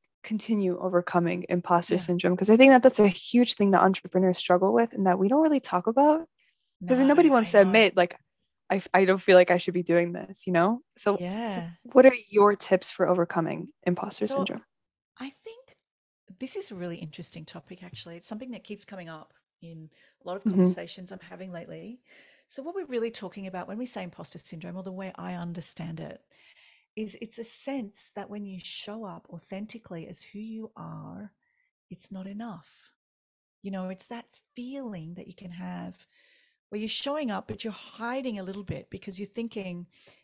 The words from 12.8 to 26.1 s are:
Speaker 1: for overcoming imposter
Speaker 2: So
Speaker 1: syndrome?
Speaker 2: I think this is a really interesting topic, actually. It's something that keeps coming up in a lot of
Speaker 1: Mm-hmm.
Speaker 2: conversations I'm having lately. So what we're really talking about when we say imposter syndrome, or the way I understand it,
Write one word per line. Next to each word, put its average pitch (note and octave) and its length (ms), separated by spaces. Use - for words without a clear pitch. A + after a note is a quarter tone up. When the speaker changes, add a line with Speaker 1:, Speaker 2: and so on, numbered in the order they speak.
Speaker 1:
for F3+ 180
overcoming E3+ 640
imposter G3+ 420
Speaker 2:
So - 0
Speaker 1:
syndrome? - 360
Speaker 2:
I C4+ 140
think A#4 460
this C4 160
is G4 160
a G3+ 40
really F3 220
interesting D#3+ 480
topic, F3+ 380
actually. E3+ 340
It's E3+ 100
something A#3+ 240
that G#3+ 120
keeps G#3 220
coming F3+ 240
up D#3 240
in D#3+ 300
a - 40
lot F3+ 100
of G3 100
Speaker 1:
Mm-hmm. F#3 260
Speaker 2:
conversations F3+ 380
I'm F#3+ 100
having F#3 300
lately. F3 500
So C4+ 140
what F4 120
we're F#4 100
really A#3 260
talking G3 360
about F3+ 200
when G3 100
we B3+ 80
say G3+ 180
imposter E3 360
syndrome, E3+ 380
or F#3+ 60
the F#3+ 80
way F#3+ 240
I F3+ 200
understand E3 640
it, - 220